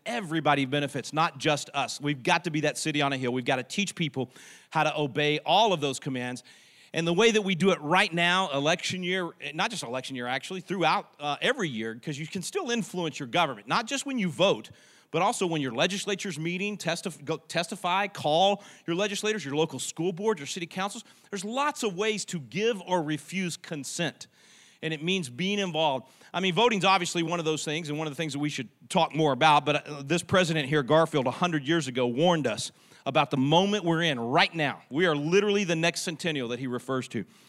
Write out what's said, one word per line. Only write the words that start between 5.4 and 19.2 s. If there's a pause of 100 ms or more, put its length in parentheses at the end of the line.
all
of
those
commands. (500)
And
the
way
that
we
do
it
right
now,
election
year, (220)
not
just
election
year,
actually,
throughout,
uh,
every
year,
'cause
you
can
still
influence
your
government,
not
just
when
you
vote, (400)
but
also
when
your
legislature's
meeting,
testif-,
go
testify,
call (240)
your
legislators,